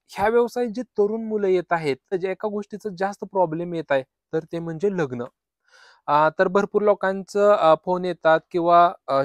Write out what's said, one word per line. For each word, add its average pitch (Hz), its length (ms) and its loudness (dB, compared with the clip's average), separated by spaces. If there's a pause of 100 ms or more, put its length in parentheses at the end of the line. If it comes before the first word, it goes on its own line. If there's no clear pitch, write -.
ह्या 196 200 -2
व्यवसायात 240 460 0
जी 247 80 -8
तरुण 214 420 -2
मुलं 214 220 -4
येत 185 260 0
आहेत, 156 240 -2 (160)
तर 196 40 -2
जे 185 140 -4
एका 190 180 -6
गोष्टीचं 208 400 -10 (100)
जास्त 196 260 -6
problem 175 500 -4
येत 160 160 -6
आहे, 139 120 0
तर - 360 -8
ते 165 200 -10
म्हणजे 165 340 -4
लग्न. 131 320 -4 (840)
अ, 151 220 2 (100)
तर 190 100 2
भरपूर 202 340 0
लोकांचं, 202 680 0
अ, 160 220 4 (100)
phone 180 200 -4
येतात 160 360 2 (100)
किंवा, 175 420 4 (160)
अ, 135 160 2